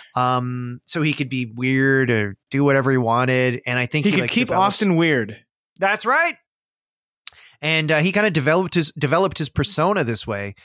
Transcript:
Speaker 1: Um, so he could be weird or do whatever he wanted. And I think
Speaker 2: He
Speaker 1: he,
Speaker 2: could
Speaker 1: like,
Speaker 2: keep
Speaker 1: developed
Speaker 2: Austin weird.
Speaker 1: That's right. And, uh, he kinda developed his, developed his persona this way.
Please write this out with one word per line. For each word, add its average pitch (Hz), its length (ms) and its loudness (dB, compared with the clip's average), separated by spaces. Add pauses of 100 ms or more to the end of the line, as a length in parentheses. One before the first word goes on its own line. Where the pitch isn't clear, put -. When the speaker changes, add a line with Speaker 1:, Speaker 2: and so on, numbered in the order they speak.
(160)
Speaker 1:
Um, 123 680 -2
so - 160 -4
he 151 120 0
could 143 160 -4
be 127 160 -4
weird 131 640 2
or 104 280 -2 (140)
do 139 120 0
whatever 135 280 2
he 131 60 2
wanted. 127 680 0
And 123 140 -2
I 123 60 -2
think 151 200 -2
Speaker 2:
He 208 60 4
Speaker 1:
he, 151 60 0
Speaker 2:
could 127 60 0
Speaker 1:
like, 120 80 -4
Speaker 2:
keep 247 160 0
Speaker 1:
developed 185 200 2
Speaker 2:
Austin 196 280 0
weird. 135 420 0 (400)
Speaker 1:
That's 196 280 -2
right. 311 300 0 (1300)
And, 160 300 0
uh, 156 80 4
he 175 120 2
kinda 208 200 2
developed 160 440 0
his, 160 160 0
developed 156 480 0
his 147 100 -4
persona 165 540 0
this 113 240 -4
way. 101 380 -6